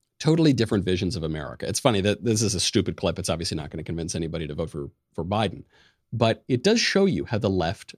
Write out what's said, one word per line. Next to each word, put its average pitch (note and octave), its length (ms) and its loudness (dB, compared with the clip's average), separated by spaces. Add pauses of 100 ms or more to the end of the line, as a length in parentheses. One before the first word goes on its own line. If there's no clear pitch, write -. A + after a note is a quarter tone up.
(180)
totally D#3 360 4
different G#2+ 320 2
visions F#2 300 0
of E2 60 -4
America. D#2 460 -6
It's - 120 -4
funny A2 200 2
that G2+ 240 2
this A2 160 2
is G2+ 140 0
a F2 60 -2
stupid F#2 360 0
clip. F2 220 -2
It's F#2+ 100 -4
obviously E2 300 -4
not D2 100 -8
gonna D#2+ 160 -10
convince E2 300 -6
anybody E2 320 -6
to D2 80 -10
vote D#2+ 160 -6
for, C#2+ 180 -8 (240)
for - 100 -8
Biden. G2+ 420 -2 (500)
But A2+ 340 2
it B2+ 160 0
does A3 160 4
show G3 240 2
you A#2 220 0
how A#2 100 -4
the G#2 140 0
left F2 480 -2